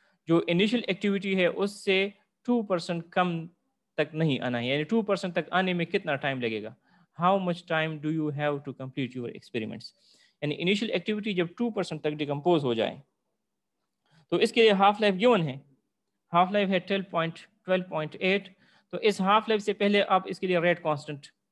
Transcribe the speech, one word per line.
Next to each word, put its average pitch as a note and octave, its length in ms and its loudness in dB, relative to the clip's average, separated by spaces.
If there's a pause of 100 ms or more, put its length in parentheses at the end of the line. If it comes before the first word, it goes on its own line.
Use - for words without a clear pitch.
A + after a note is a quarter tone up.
(280)
जो E3 200 2
इनिशियल G#3 400 2
एक्टिविटी G3 460 0
है F3+ 140 4
उससे G3 680 -2 (300)
टू A#3+ 180 2
परसेंट F3 500 -4
कम F3 340 0 (500)
तक D3+ 180 0
नहीं D#3 260 2
आना B2 180 -2
है, A#2+ 100 -4
यानी D3 160 0
टू A3 180 0
परसेंट F#3+ 320 -2
तक E3 180 -2
आने F#3 220 0
में E3+ 120 -2
कितना E3 300 -2
टाइम C3+ 240 -4
लगेगा? A2 360 -6 (460)
How F#3+ 260 2
much E3+ 180 -4
time D#3 380 -2
do D3+ 60 -2
you D#3 200 -2
have D3 240 -2
to C#3+ 140 -8
complete C3 480 -8
your A#2+ 120 -8
experiments? A2 560 -8 (580)
यानी D3 120 -2
इनिशियल G3+ 360 -2
एक्टिविटी G#3 440 -4
जब F3 240 -2
टू A#3+ 120 -2
परसेंट E3+ 320 -6
तक D#3 80 0
डिकम्पोज D3 540 0
हो B2 100 2
जाए, A2+ 280 -2 (1300)
तो E3+ 100 2
इसके A#3 220 4
लिए A3 100 8
हाफ G3+ 280 6
लाइफ G#3 140 4
गिवन G#3 280 4
है, C#3 200 -4 (720)
हाफ F3+ 200 4
लाइफ G#3 160 2
है F#3+ 120 2
ट्वेल्व G3 320 -2
पॉइंट, E3 260 -2 (260)
ट्वेल्व F#3 260 0
पॉइंट D#3 240 -6
एट। G3 420 -2 (360)
तो G#3+ 60 -6
इस G#3 220 0
हाफ G#3 280 2
लाइफ A3 120 2
से G#3 120 -4
पहले G3+ 280 2
आप F#3+ 280 2
इसके F#3+ 180 -6
लिए F3+ 140 2
रेट E3+ 180 2
कांस्टेंट D3+ 480 -6 (260)